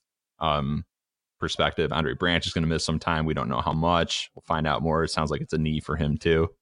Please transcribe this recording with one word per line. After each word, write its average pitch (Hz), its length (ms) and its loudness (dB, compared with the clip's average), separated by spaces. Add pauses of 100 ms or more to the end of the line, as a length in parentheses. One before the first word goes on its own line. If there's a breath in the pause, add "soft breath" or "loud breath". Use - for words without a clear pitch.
(400)
um, 73 440 0 (560)
perspective. 76 540 0
Andre 67 220 0
Branch 87 300 0
is - 60 -4
gonna 82 160 0
miss 80 160 0
some 80 160 -2
time. 78 260 0
We 78 100 0
don't 65 120 -2
know 62 140 -2
how - 120 -2
much. 85 640 0
We'll - 60 -18
find 80 260 -2
out 69 140 0
more. 80 220 2
It 80 60 0
sounds 78 200 0
like 71 100 -2
it's - 140 -6
a 80 40 0
knee 78 220 0
for 73 160 -4
him 73 220 0
too. 82 320 2 (120)